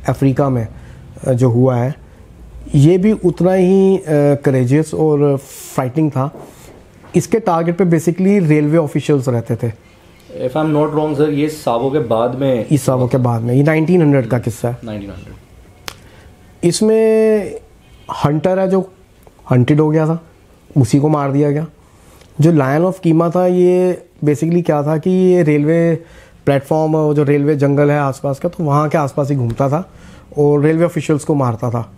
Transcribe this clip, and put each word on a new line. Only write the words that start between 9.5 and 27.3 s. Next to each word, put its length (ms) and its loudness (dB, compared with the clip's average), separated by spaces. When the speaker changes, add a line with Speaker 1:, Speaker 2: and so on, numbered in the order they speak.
Speaker 1:
थे। 140 -6
Speaker 2:
If 80 -6
I'm 180 -2
not 200 0
wrong, 220 -2
sir, 120 2
ये 200 -2
सावो 420 -2
के 80 0
बाद 360 -2
में, 360 -2
Speaker 1:
इस 140 0
सावो 220 0
के 100 0
बाद 240 -2
में, 140 -2
ये 80 4
नाइनटीन 380 2
हंड्रेड 260 2
का 120 -2
किस्सा 300 -6
है। 140 -8
Speaker 2:
नाइनटीन 260 -12
हंड्रेड। 260 -18
Speaker 1:
इसमें 880 2
hunter 340 0
है 100 0
जो 220 -2
hunted 300 4
हो 80 2
गया 180 0
था, 160 -4
उसी 220 2
को 100 0
मार 220 0
दिया 200 0
गया। 160 -4
जो 100 4
Lion 420 0
of 140 -6
Kima 280 2
था, 120 2
ये 560 2
basically 400 0
क्या 180 0
था 140 -2
कि 120 -2
ये 340 2
railway 600 0
platform, 460 0
वो 220 0
जो 100 2
railway 320 2